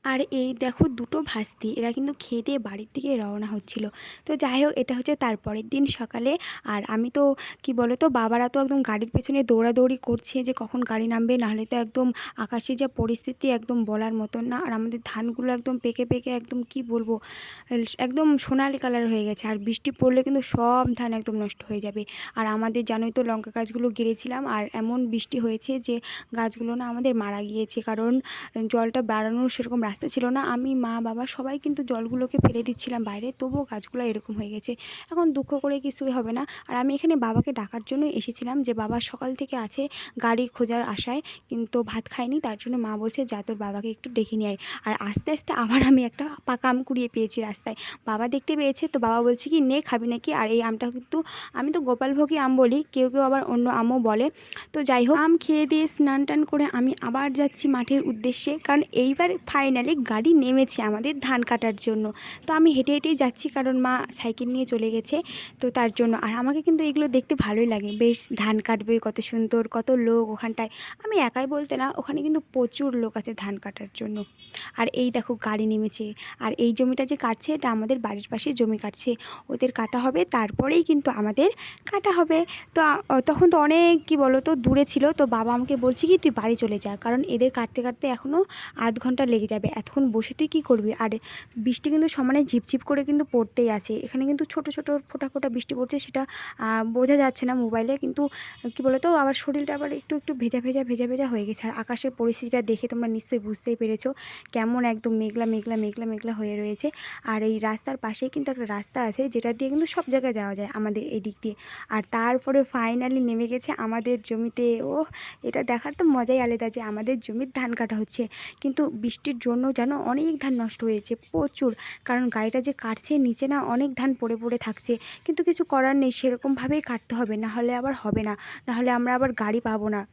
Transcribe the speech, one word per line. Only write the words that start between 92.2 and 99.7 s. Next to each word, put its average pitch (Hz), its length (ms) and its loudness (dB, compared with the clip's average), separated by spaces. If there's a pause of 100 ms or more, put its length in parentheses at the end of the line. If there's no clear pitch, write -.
ঝিপঝিপ 240 380 0
করে 285 200 0
কিন্তু 294 280 2
পড়তেই 233 380 2
আছে। 214 240 -2
এখানে 262 320 -4
কিন্তু 294 200 0
ছোট 302 240 -6
ছোট 294 220 -6
ফোঁটা 277 360 -4
ফোঁটা 269 220 -4
বৃষ্টি 240 260 -6
পড়ছে, 254 240 -2
সেটা, 269 260 -4 (320)
আ, 220 260 0
বোঝা 254 320 4
যাচ্ছে 262 300 2
না 247 80 0
মোবাইলে, 233 440 0
কিন্তু, 277 320 -2 (460)
কি 247 80 -6
বলো 262 160 4
তো, 339 160 4
আবার 277 180 4
শরীরটা 285 420 -2